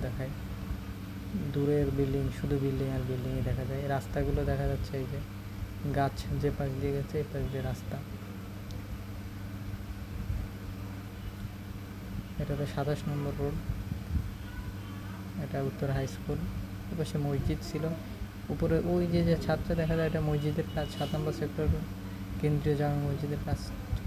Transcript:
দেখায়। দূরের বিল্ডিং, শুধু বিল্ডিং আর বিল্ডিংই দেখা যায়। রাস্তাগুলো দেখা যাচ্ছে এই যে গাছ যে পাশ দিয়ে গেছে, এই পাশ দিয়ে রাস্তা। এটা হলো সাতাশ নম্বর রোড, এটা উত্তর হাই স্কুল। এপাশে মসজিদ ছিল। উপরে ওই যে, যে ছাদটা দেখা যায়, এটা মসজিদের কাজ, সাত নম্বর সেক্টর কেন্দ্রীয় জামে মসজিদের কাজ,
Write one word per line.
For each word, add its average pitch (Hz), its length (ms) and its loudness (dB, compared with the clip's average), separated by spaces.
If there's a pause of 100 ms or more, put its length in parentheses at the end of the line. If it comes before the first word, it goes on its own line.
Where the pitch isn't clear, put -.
দেখায়। 131 320 -2 (1200)
দূরের 143 360 6
বিল্ডিং, 139 340 4 (160)
শুধু 143 180 2
বিল্ডিং 135 320 2
আর 131 180 2
বিল্ডিংই 127 340 0
দেখা 127 220 2
যায়। 135 240 -2
রাস্তাগুলো 139 560 2
দেখা 139 220 2
যাচ্ছে 139 300 0
এই 131 160 0
যে 139 60 -2 (760)
গাছ 139 220 4 (260)
যে 143 80 4
পাশ 139 200 0 (100)
দিয়ে 139 120 2
গেছে, 139 260 0
এই 147 140 0
পাশ 139 180 0
দিয়ে 135 200 -2
রাস্তা। - 260 -4 (4000)
এটা 143 160 0
হলো 143 200 0
সাতাশ 143 340 2
নম্বর 143 300 0
রোড, 147 180 0 (1900)
এটা 143 180 -2
উত্তর 139 280 0
হাই 135 160 2
স্কুল। 147 320 -2 (540)
এপাশে 160 260 0
মসজিদ 143 400 2 (120)
ছিল। 156 140 0 (640)
উপরে 160 360 4
ওই 175 220 6
যে, 170 180 6
যে 170 100 8 (100)
ছাদটা 160 300 2
দেখা 165 220 4
যায়, 160 140 4
এটা 160 100 4
মসজিদের 151 540 4
কাজ, 151 120 0 (120)
সাত 147 160 2
নম্বর 151 180 2
সেক্টর 151 340 0 (760)
কেন্দ্রীয় 147 360 4
জামে 147 300 4
মসজিদের 143 400 0
কাজ, 143 140 2 (460)